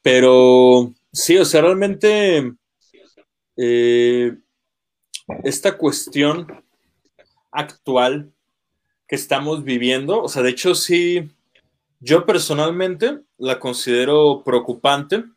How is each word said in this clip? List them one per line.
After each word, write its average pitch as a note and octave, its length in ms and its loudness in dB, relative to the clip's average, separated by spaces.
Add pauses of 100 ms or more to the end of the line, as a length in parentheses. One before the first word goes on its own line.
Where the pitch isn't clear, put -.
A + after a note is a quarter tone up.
Pero B2+ 920 6 (180)
sí, - 240 0
o F#3 80 4
sea, D#3 160 2
realmente, F#3+ 880 0 (1080)
eh, A#2+ 760 0 (1080)
esta D#3+ 320 -2
cuestión D3+ 720 -4 (1040)
actual C#3+ 840 -4 (760)
que C#3+ 100 -6
estamos D3 480 -6
viviendo, C3 580 -4
o C3 80 -8
sea, C#3 120 -6
de B2 80 0
hecho F3+ 240 -2
sí, F3 540 -2 (720)
yo D#3 240 0
personalmente F3+ 920 -2 (180)
la B2+ 220 -6
considero C#3 880 0
preocupante C#3+ 800 -2 (120)